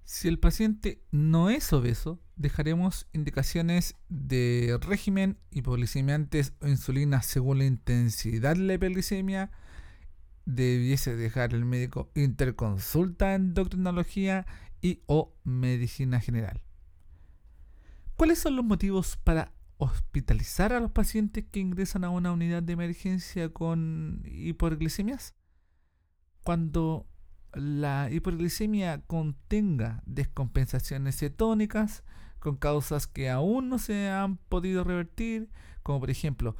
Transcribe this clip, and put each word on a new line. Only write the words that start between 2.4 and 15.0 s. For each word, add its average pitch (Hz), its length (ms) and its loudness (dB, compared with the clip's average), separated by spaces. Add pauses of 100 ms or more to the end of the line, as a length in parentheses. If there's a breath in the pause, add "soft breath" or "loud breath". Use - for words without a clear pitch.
indicaciones 170 840 0 (140)
de 123 720 2
régimen, 190 580 0 (100)
hipoglicemiantes 135 1080 0
o 143 80 -2
insulina 139 540 2
según 135 380 2
la 139 60 4
intensidad 120 920 2
de 190 60 2
la 190 100 2
hiperglicemia. 190 800 -2 (920 loud breath)
Debiese 127 720 2
dejar 117 380 0
el 117 100 2
médico 123 520 -2
interconsulta 139 1160 0
endocrinología 185 1120 0 (360 loud breath)
y 180 240 -2